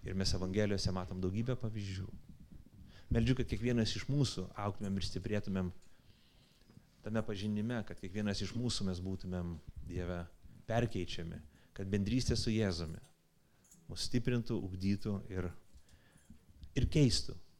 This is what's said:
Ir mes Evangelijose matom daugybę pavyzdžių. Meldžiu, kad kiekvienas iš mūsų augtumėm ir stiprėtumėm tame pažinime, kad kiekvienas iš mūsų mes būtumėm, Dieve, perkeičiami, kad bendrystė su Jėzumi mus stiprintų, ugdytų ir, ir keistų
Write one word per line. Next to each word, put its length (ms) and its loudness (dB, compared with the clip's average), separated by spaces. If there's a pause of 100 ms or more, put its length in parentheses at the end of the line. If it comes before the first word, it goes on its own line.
Ir 100 -4
mes 180 4
Evangelijose 580 2
matom 280 -2
daugybę 400 0
pavyzdžių. 480 -4 (1040)
Meldžiu, 240 6
kad 120 0
kiekvienas 480 2
iš 120 -4
mūsų 480 2
augtumėm 400 -2
ir 80 2
stiprėtumėm 680 0 (1300)
tame 200 0
pažinime, 600 -2
kad 160 -10
kiekvienas 420 -2
iš 140 -4
mūsų 320 0
mes 160 -2
būtumėm, 540 -4 (300)
Dieve, 380 -4 (420)
perkeičiami, 760 0 (320)
kad 180 -6
bendrystė 480 4
su 120 2
Jėzumi 480 2 (880)
mus 200 -2
stiprintų, 600 2
ugdytų 480 0 (160)
ir, 180 -2 (1300)
ir 160 4
keistų 440 6 (240)